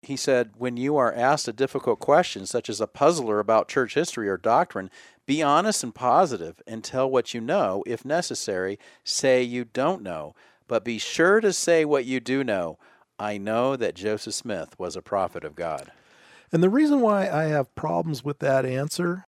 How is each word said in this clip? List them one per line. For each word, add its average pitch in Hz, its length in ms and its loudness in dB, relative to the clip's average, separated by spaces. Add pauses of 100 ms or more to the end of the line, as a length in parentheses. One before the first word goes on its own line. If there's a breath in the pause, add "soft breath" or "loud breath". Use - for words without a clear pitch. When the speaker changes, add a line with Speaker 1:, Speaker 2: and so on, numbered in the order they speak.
Speaker 1:
He 135 140 -8
said, 123 420 2
"When 123 180 -4
you 135 200 0
are 123 180 4
asked 135 320 2
a 120 60 -8
difficult 123 480 -2
question, 143 460 2
such - 220 -4
as 104 120 -4
a 107 80 -2
puzzler 139 500 2
about 107 300 2
church 127 260 -2
history 131 340 -2
or 95 80 0
doctrine, 110 540 0 (340 loud breath)
be 147 160 0
honest 160 440 2
and 117 100 -8
positive 123 720 0
and 110 160 -12
tell 131 260 -2
what 131 240 0
you 120 80 -6
know. 113 460 0
If 117 180 -6
necessary, 104 720 -4 (280 soft breath)
say 127 360 2
you 123 240 -4
don't 135 380 -2
know. 78 320 -10 (320 soft breath)
But 113 160 0
be 117 140 -6
sure 185 460 2
to 202 100 2
say 165 320 2
what 143 220 0
you 131 140 -2
do 127 220 -2
know. 92 360 -2 (400 soft breath)
I 104 180 -4
know 113 400 0
that 110 180 -2
Joseph 104 380 -4
Smith 95 460 -8
was 87 180 -8
a 90 60 -12
prophet 92 420 -4
of 73 100 -12
God." 80 380 -8 (580 soft breath)
Speaker 2:
And 165 120 2
the 190 80 6
reason 285 300 4
why 202 280 2
I 156 160 -2
have 151 300 -2
problems 160 500 -4
with 147 140 -6
that 135 260 2
answer 160 600 -4 (100)